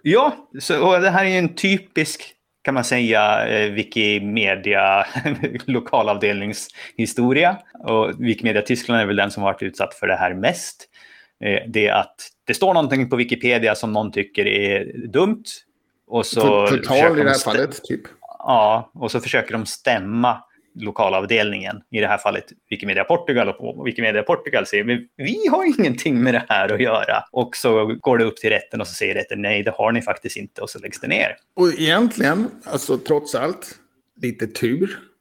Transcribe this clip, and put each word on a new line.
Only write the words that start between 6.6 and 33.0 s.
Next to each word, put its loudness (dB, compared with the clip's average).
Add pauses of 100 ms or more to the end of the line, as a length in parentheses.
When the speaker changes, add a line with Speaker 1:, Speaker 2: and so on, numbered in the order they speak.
Speaker 1:
Och 0
Wikimedia 0
Tyskland 0
är 2
väl 0
den 2
som -8
har 2
varit -6
utsatt -6
för -6
det 2
här 0
mest. -4 (560)
Eh, 0
det 2
är 2
att 0 (320)
det -2
står 2
någonting 2
på 2
Wikipedia 2
som -4
någon -2
tycker -2
är 0 (160)
dumt. 0 (640)
Och -2
så -2
Speaker 2:
För-, 4
förtal 2
Speaker 1:
försöker 6
Speaker 2:
i 4
det 4
här 4
Speaker 1:
de -
stä-, -2
Speaker 2:
fallet, -2
typ. -6 (380)
Speaker 1:
Ja, 2
och -6
så -2
försöker -2
de -6
stämma 0 (360)
lokalavdelningen, -2 (100)
i -2
det 2
här 2
fallet -2 (260)
Wikimedia -2
Portugal, 0
och -8
Wikimedia 0
Portugal 0
säger: 0
"Men 0 (180)
vi -4
har 2
ingenting 2
med 2
det 0
här 2
att -2
göra." 0
Och -4
så 2 (140)
går 2
det 4
upp -2
till -2
rätten -2
och -6
så -14
säger -4
rätten: -6
"Nej, -2
det -2
har 0
ni -2
faktiskt -6
inte", -14
och -10
så -16
läggs -14
det -10
ner. -2 (200)
Speaker 2:
Och 4 (100)
egentligen, 0 (140)
alltså -4
trots -2